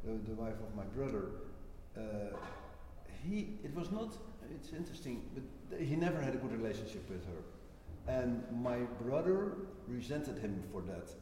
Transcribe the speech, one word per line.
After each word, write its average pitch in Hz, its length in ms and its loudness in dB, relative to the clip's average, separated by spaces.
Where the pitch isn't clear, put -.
the, 110 80 2
the 110 100 0
wife 110 140 2
of 104 200 -2
my 101 100 0
brother, 113 300 2
uh, - 20 -4
he, 208 200 2
it 143 100 -2
was 175 160 0
not, 214 260 0
it's - 180 -6
interesting, 156 500 -2
but - 460 -6
he 151 160 4
never 165 260 6
had 131 100 4
a 131 60 2
good 117 140 0
relationship 107 580 0
with 90 160 -2
her. 82 160 -4
And 123 320 4
my 123 160 4
brother 180 540 6
resented 127 500 0
him 98 240 2
for 101 100 -2
that 87 280 -4